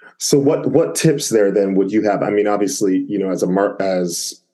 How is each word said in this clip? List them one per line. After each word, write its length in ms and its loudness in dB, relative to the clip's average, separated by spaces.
So 160 2
what, 280 2
what 280 2
tips 360 0
there 200 4
then 260 0
would 160 0
you 100 2
have? 200 0
I 60 -2
mean, 180 0
obviously, 640 0
you 100 -4
know, 120 -2
as 120 -4
a 40 0
mar-, 340 0
as, 580 -4